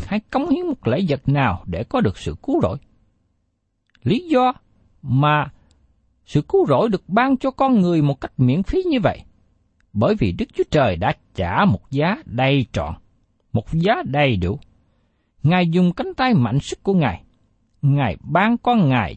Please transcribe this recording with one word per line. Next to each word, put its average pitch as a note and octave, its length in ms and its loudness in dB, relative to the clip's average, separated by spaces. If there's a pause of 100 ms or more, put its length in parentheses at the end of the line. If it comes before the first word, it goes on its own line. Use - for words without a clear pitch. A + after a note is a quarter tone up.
hay G#3+ 140 -4
cống C4 300 -4
hiến F4 160 -2
một - 200 -6
lễ C#3+ 220 0
vật C#3 200 -4
nào C3 380 0
để F#2 180 -6
có - 160 -4
được C3 180 0
sự - 240 -8
cứu D4 200 -2
rỗi. A2+ 140 -2 (1300)
Lý C4 260 0
do B3+ 240 2 (500)
mà C#3+ 480 0 (760)
sự - 240 0
cứu G3 200 2
rỗi D#3 200 2
được F#3 200 -4
ban B3 280 2
cho C4+ 140 -4
con C4 300 2
người F3 220 2
một C#3+ 180 0
cách - 160 -10
miễn C3 260 2
phí F#4 200 -2
như D#4 180 -2
vậy, C3 200 -2 (720)
bởi C3 220 0
vì G#2 180 0
Đức G#3 120 -6 (100)
Chúa F#4 160 -2
Trời A#2+ 260 2
đã A2 160 -2 (220)
trả E3 300 -2
một D3 260 0
giá D#3 340 -2
đầy C3 480 0
trọn, D#2+ 220 -6 (580)
một - 200 -4
giá E3+ 220 2 (100)
đầy C3+ 320 0
đủ. F#2 220 -2 (840)
Ngài F3 280 2
dùng F3 220 2
cánh F4+ 240 -8
tay B3+ 180 2
mạnh B2 260 2
sức - 220 -10
của G3 120 0
Ngài. C3 280 0 (600)
Ngài C3+ 380 0
ban G3+ 380 0
con A3+ 300 2
Ngài B2 280 0